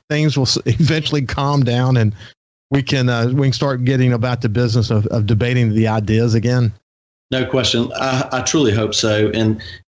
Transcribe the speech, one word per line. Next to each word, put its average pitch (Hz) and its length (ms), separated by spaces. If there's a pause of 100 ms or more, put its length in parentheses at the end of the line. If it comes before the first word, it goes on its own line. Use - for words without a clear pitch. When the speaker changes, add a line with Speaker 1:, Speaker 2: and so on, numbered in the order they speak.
Speaker 1:
things 151 260
will 131 120
s-, - 140
<laughs> - 40
eventually 151 560
calm 139 420
down 123 320
and 107 200 (560)
we 139 100
can, 131 260
uh, 117 200
we 135 200
can 127 60
start 131 320
getting 127 280
about 120 280
the 117 80
business 117 400
of, 107 180
of 107 200
debating 120 480
the 110 120
ideas 110 460
again? 120 400 (560)
Speaker 2:
No 131 160
question. 123 500
I, 131 360
I 127 100
truly 127 320
hope 107 220
so. 107 380
And, 110 280 (300)